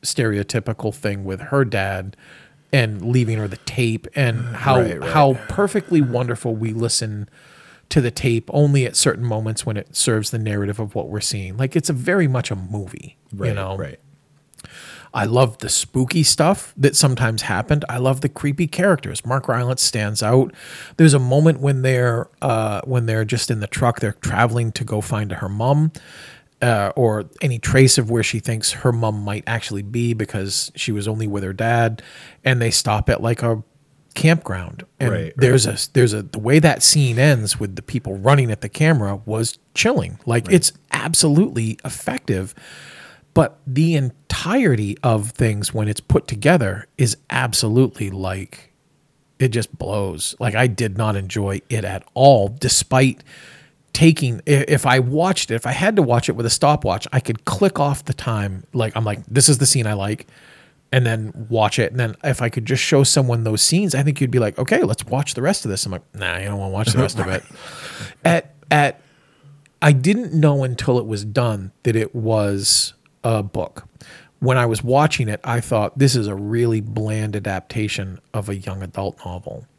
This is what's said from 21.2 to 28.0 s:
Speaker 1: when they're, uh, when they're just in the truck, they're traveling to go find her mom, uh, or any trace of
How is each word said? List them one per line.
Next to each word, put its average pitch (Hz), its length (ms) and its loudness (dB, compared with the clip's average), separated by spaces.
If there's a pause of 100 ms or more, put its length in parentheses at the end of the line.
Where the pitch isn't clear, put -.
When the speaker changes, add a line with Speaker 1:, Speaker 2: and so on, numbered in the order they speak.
Speaker 1:
when 135 220 0
they're, 123 460 0 (140)
uh, 110 420 -2
when 123 220 0
they're 110 180 0
just 117 260 -4
in 110 100 -2
the 104 60 -6
truck, - 340 0
they're 104 200 -2
traveling 117 520 0
to - 120 -6
go 107 160 -4
find 104 320 -4
her 95 160 -6
mom, 139 440 2 (680)
uh, 107 360 2
or 107 280 0 (160)
any 127 180 -2
trace 131 380 6
of 113 140 0